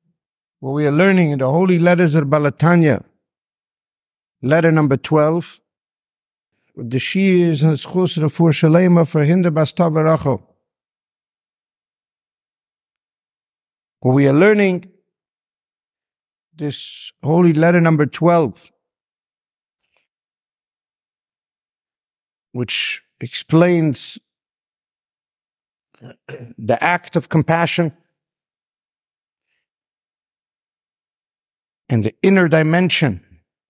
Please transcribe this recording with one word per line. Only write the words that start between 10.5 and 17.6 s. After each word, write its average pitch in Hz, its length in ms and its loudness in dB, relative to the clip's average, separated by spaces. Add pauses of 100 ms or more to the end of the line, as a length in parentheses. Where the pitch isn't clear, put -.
What 127 120 0
we 139 140 2
are 135 60 2
learning, 190 580 0 (1600)
this - 580 -12 (120)
holy 165 300 2
letter 170 280 2